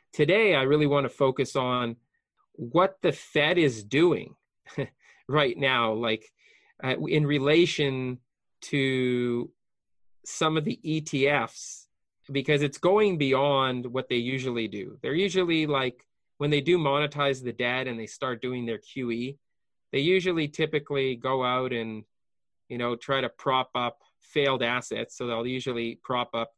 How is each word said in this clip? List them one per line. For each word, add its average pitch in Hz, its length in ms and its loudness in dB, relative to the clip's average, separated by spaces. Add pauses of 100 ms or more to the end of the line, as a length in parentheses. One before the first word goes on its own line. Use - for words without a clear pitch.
(140)
today, 190 400 4
I 139 80 4
really 147 240 4
wanna 139 240 2
focus 131 460 0
on 123 400 0 (580)
what 175 480 0
the 170 120 2
Fed 156 440 0
is 127 260 2
doing 139 520 2 (420)
<laughs> - 500 -12
right 139 300 2
now, 123 360 2
like, 110 380 -2 (520)
uh, 131 140 0 (100)
in 151 180 2
relation 139 960 2 (420)
to 123 880 0 (760)
some 156 320 -2
of 156 100 0
the - 180 -4
E 156 180 -2
T 143 260 0
Fs, - 600 -4 (440)
because 139 300 0
it's 143 160 -2
going 196 400 4
beyond 135 720 2
what 127 200 -4
they 123 100 0 (180)
usually 123 320 -4
do. 101 340 -10
They're - 140 -4 (120)
usually, 170 380 0
like, 135 400 -2 (320)
when 147 120 -2
they 147 120 2
do 170 160 4
monetize 143 640 0
the 123 80 -6
debt 123 360 -2
and 117 120 -6
they 110 80 -10
start 123 340 -6
doing 123 240 -6
their 113 120 -4
Q 123 340 -6
E, 123 260 -6 (540)
they - 80 0
usually 175 480 2
typically 147 680 -2
go 131 280 -2
out 127 300 0
and, 113 300 -6 (680)
you 120 80 -8
know, 120 180 -2
try 135 240 -2
to 127 80 -2
prop 131 480 -2
up 120 220 -4 (240)
failed 135 420 0
assets. 117 540 -4
So 127 100 -6
they'll 117 200 -4
usually 123 560 -6
prop 123 300 -2
up 117 240 -4